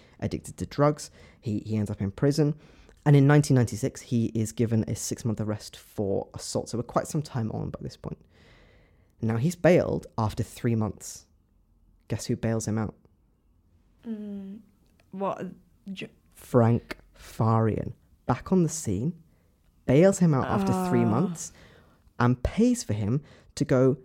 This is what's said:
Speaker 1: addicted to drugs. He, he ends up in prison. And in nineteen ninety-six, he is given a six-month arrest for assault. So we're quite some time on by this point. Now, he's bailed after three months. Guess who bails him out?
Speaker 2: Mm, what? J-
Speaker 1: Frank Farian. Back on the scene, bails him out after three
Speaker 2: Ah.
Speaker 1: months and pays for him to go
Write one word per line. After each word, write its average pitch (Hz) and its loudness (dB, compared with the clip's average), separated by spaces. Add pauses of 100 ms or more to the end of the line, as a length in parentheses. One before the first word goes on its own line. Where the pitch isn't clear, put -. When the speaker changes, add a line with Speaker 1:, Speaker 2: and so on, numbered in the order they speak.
(200)
Speaker 1:
addicted - -8
to 90 -6
drugs. 147 -2 (300)
He, 104 -4
he 107 -4
ends 104 -2
up 104 -6
in 98 -2
prison. 147 0 (520)
And 147 8
in 139 8
nineteen 147 6
ninety-six, - -2
he 113 -2
is 110 -2
given 113 0
a 110 -4
six-month 113 -6
arrest 104 -6
for 98 -4
assault. - -6
So 113 -6
we're 120 -6
quite - -4
some 147 -4
time 117 -6
on - -8
by - -12
this - -12
point. - -12 (1000)
Now, 113 -2
he's 151 -2
bailed - 4 (120)
after 110 -2
three - -2
months. - -6 (840)
Guess - -6
who 117 -2
bails 113 -2
him 107 -2
out? 107 -4 (1120)
Speaker 2:
Mm, 208 -12 (540)
what? 190 -6 (460)
J- - -12 (260)
Speaker 1:
Frank - 2 (200)
Farian. 113 0 (340)
Back - -2
on 185 6
the 156 2
scene, 117 -4 (760)
bails 180 6
him 165 4
out 127 0
after - 0 (160)
three 120 2
Speaker 2:
Ah. 117 2
Speaker 1:
months 160 -2 (640)
and 123 2
pays 240 0
for - -6
him 107 -2 (340)
to - -4
go 131 4